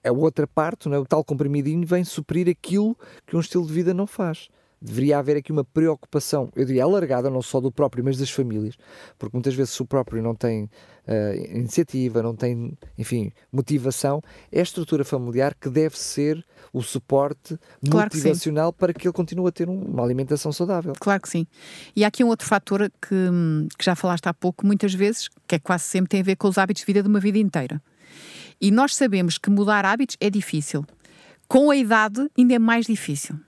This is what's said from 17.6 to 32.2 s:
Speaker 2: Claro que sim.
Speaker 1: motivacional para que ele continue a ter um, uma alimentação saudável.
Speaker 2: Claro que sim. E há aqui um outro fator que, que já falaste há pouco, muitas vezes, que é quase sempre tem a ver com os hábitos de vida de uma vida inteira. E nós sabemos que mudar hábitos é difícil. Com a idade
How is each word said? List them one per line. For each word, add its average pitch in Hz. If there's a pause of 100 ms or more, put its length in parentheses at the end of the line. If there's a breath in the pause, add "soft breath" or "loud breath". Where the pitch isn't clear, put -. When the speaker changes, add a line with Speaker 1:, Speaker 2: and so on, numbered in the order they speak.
Speaker 2:
Claro 214
que 156
sim. 151
Speaker 1:
motivacional 160
para 170
que -
ele 175
continue 175
a 170
ter 170
um, 190
uma -
alimentação 135
saudável. 175
Speaker 2:
Claro 196
que -
sim. 165 (480 loud breath)
E 208
há 208
aqui 240
um 233
outro 226
fator 202 (120)
que, - (640)
que -
já 180
falaste 175
há 170
pouco, -
muitas 202
vezes, 202 (180)
que 175
é -
quase 180
sempre 185
tem 196
a 185
ver 190
com 208
os 185
hábitos 190
de -
vida 202
de 202
uma 208
vida 202
inteira. 156 (800 loud breath)
E 196
nós 254
sabemos 190
que -
mudar 202
hábitos 233
é 208
difícil. 156 (640 soft breath)
Com 285
a 277
idade 220